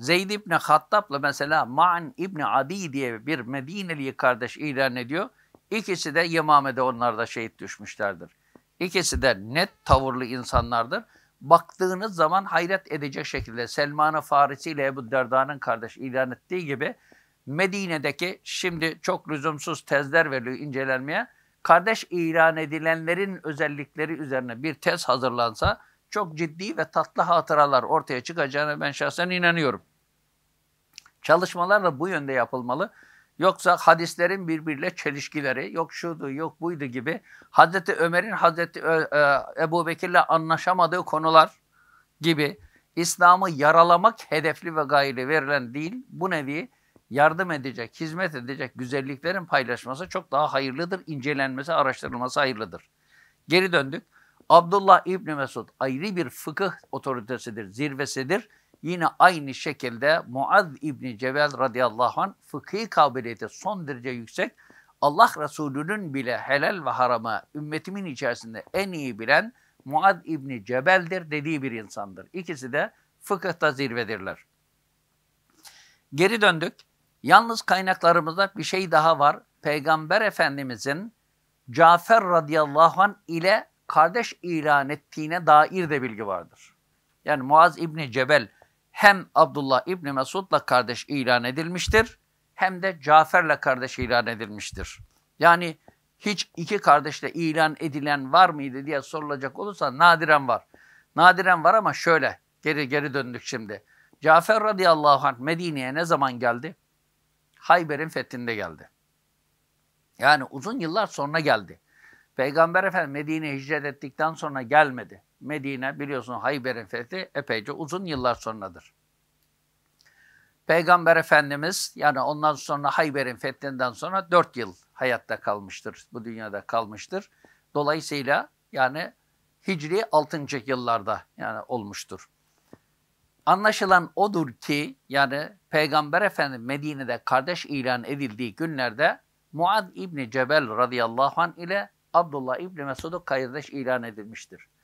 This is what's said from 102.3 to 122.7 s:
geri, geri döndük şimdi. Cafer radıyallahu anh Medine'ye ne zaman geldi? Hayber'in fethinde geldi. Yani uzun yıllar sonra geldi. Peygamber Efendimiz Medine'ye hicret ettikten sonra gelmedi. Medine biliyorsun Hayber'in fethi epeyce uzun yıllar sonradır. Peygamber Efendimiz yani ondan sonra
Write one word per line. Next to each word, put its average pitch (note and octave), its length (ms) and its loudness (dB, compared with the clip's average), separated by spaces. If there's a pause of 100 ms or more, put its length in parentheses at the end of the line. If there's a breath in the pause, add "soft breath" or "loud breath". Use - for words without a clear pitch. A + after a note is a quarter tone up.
geri, D3 280 -2
geri D3 240 -2
döndük B2 300 -6
şimdi. G#2+ 400 -10 (380 soft breath)
Cafer E3+ 420 6
radıyallahu D#3+ 640 4
anh B2+ 120 -2
Medine'ye D3 540 -4
ne E3 120 -2
zaman C#3 340 0
geldi? A#2+ 360 -2 (840)
Hayber'in D#3+ 500 2
fethinde B2 460 -6
geldi. E2+ 340 -10 (1300)
Yani C#3 240 6
uzun D#3+ 360 -8
yıllar F3+ 280 -2
sonra D3 320 -4
geldi. A2+ 400 0 (560 soft breath)
Peygamber E3 480 2
Efendimiz F3 300 -4
Medine'ye D3+ 420 -6
hicret C#3+ 300 -4
ettikten D3 480 -6
sonra C#3+ 280 -8
gelmedi. B2+ 640 2 (180)
Medine C#3 580 -8
biliyorsun C3 340 -8
Hayber'in A#2+ 520 -4
fethi B2 500 -10
epeyce A#2+ 360 -6
uzun E3 340 -8
yıllar B2+ 300 -2
sonradır. G2 580 -12 (1700 soft breath)
Peygamber E3 500 6
Efendimiz D3+ 800 0
yani D3 240 2
ondan D3+ 340 0
sonra C#3+ 380 -4